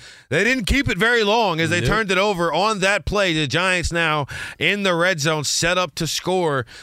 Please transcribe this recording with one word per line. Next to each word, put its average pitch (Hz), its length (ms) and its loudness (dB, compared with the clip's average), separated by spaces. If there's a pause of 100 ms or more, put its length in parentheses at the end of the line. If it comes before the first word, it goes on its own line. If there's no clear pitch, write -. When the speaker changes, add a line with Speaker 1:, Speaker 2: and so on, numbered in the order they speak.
(300)
Speaker 1:
they 156 120 2
didn't 240 220 0
keep 254 240 0
it 233 80 -2
very 226 280 2
long 202 360 2
as 165 80 2
they 175 120 0
Speaker 2:
Nope. - 100 0
Speaker 1:
turned 208 200 0
it 190 80 0
over 180 340 0
on 196 280 0
that 196 240 0
play. 190 300 0
The 156 120 0
Giants 175 460 0
now 156 340 0 (320)
in 196 240 0
the 185 120 2
red 170 260 0
zone, 151 240 0
set 170 320 0
up 180 200 -2
to 165 100 -2
score. 160 580 0 (180)